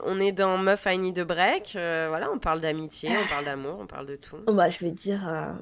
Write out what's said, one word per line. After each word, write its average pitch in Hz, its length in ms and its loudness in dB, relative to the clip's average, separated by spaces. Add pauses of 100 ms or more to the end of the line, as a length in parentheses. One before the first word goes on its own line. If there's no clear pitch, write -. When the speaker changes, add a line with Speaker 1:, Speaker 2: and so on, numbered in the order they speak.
Speaker 1:
on, 185 120 -2
on 190 40 0
est 196 120 4
dans 190 260 2
Meuf, 190 320 2
I 185 80 2
Need 185 220 0
a 175 60 0
Break, 190 500 2
euh, 165 340 0
voilà, 160 220 -2
on 311 80 -2
parle 160 200 0
d'amitié, 156 500 -2 (140)
on - 60 -2
parle 147 160 -2
d'amour, 143 340 -4
on 208 60 -10
parle 139 220 -12
de 139 80 -10
tout. 151 220 -16 (100)
Speaker 2:
Oh 220 60 6
bah, 180 180 8
je - 80 -6
vais 175 120 -2
dire, 196 380 -4
euh, 156 320 -4